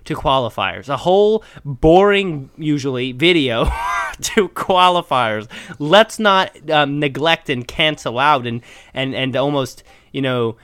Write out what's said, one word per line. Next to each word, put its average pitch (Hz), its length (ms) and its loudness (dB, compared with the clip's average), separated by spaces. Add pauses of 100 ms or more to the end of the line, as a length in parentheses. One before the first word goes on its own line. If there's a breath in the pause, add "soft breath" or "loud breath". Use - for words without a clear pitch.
to 160 100 -6
qualifiers, 110 720 -4
a 143 80 -4
whole 208 480 2 (200 loud breath)
boring, 170 960 2
usually, 135 540 -4
video 135 520 2
<laughs> - 560 -4
to - 300 0
qualifiers. 147 1000 0 (300 loud breath)
Let's 185 400 4
not, 190 520 0
um, 147 280 2
neglect 147 520 -2
and 123 160 -6
cancel 147 520 -4
out 139 280 2
and, 117 160 -6 (320 loud breath)
and, 131 200 -6
and 131 220 -4
almost, 139 460 -2 (300 soft breath)
you 139 100 -6
know, 123 420 -2